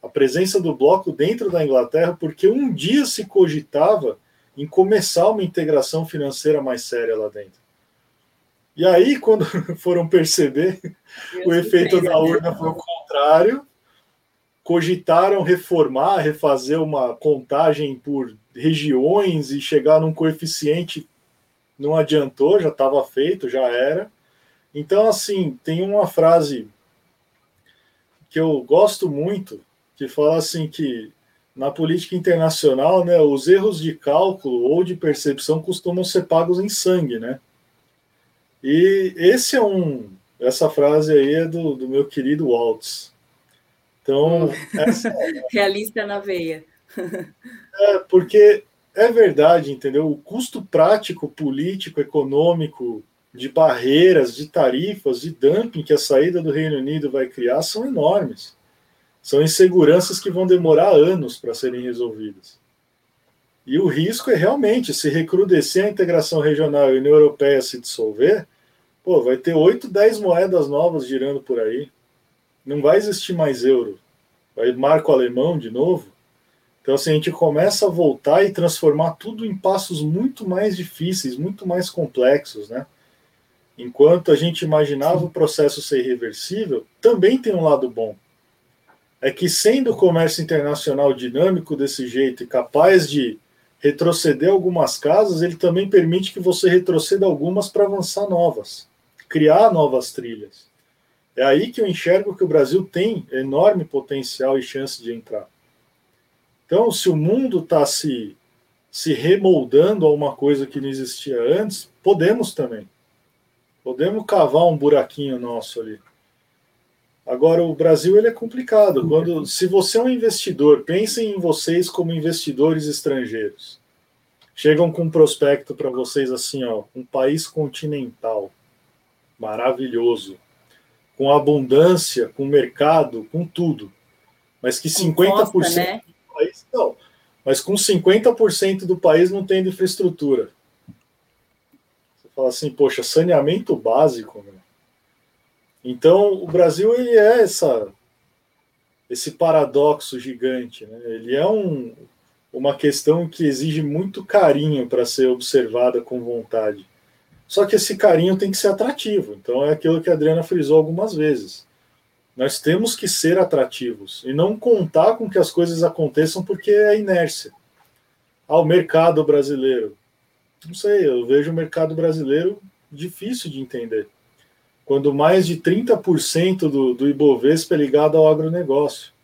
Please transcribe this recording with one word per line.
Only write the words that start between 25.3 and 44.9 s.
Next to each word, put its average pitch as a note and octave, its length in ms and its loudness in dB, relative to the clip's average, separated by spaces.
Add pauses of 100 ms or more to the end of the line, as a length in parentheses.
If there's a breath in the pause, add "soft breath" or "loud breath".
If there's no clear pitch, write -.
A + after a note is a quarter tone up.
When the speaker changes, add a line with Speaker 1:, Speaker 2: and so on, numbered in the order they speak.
Speaker 1:
tem E3 180 -4
uma G3+ 240 0
frase D#3+ 640 2 (1600)
que D#3 100 -6
eu D#3 220 0
gosto F3+ 480 2
muito, E3 500 -6 (360)
que C#3 120 -10
fala D3+ 300 2
assim D#3 300 -6
que B2 440 -8 (440)
na C3+ 160 -4
política E3 440 -4
internacional, D#3+ 880 2
né, F3 160 4
os C#3+ 280 2
erros F#3+ 340 4
de D#3+ 140 -6
cálculo D3+ 760 -2
ou E3+ 140 2
de F3+ 120 -4
percepção D3+ 680 -4
costumam F3+ 400 -4
ser F3+ 240 -2
pagos E3+ 320 2
em G3+ 100 -4
sangue, E3+ 480 -2
né? A#2+ 220 -10 (1200)
E F#3 540 2
esse A#3 380 2
é B3+ 60 2
um, E3 480 -2 (300)
essa B2+ 300 0
frase D3+ 440 2
aí C#3+ 220 4
é E3 100 0
do, D#3+ 300 -4
do B2+ 120 -10
meu C3+ 180 0
querido C#3+ 440 -4
Waltz. A#2 640 -4 (880)
Então, D3+ 440 0
Speaker 2:
Hum. - 60 -2 (220)
Speaker 1:
essa G#3 400 -2 (180)